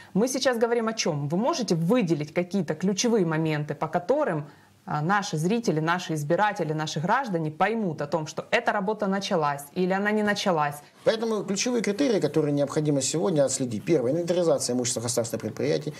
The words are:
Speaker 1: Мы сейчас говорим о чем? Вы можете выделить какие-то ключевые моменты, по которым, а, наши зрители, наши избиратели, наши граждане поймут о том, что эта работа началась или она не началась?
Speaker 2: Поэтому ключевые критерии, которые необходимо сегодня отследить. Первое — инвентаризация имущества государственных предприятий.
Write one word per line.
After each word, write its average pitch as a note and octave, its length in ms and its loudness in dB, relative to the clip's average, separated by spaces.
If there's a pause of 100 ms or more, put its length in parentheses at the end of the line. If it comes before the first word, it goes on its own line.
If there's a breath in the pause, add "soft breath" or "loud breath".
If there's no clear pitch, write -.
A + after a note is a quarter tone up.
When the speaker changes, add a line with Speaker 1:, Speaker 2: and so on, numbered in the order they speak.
(140 loud breath)
Speaker 1:
Мы G#3+ 140 2
сейчас B3+ 300 0
говорим A#3 300 2
о A3 60 -2
чем? D3+ 360 -2
Вы E3+ 80 0
можете B3+ 380 0
выделить E3 580 2
какие-то F3+ 420 -2
ключевые G3 500 2
моменты, D#3 480 0
по D#3 140 -4
которым, F#3 560 0 (460 loud breath)
а, D3 120 -2
наши F#3+ 360 0
зрители, F3+ 440 0
наши E3+ 320 -2
избиратели, E3+ 600 0
наши D#3 280 -4
граждане F3+ 500 0
поймут F#3 500 0
о C#3+ 60 -4
том, D#3 180 -2
что - 260 -8
эта A#3 200 0
работа G#3 360 -2
началась F3 560 0 (120)
или F3+ 160 0
она G3+ 200 2
не G#3+ 120 2
началась? F3 520 0 (280 loud breath)
Speaker 2:
Поэтому G#3+ 400 2
ключевые A3+ 400 -2
критерии, G3+ 380 2
которые D3 320 2
необходимо C#3+ 480 0
сегодня D#3+ 420 0
отследить. A#2+ 400 -2
Первое — C3 300 2
инвентаризация E3+ 600 0
имущества A#2+ 260 -2
государственных A#2 400 -2
предприятий. D3 580 -2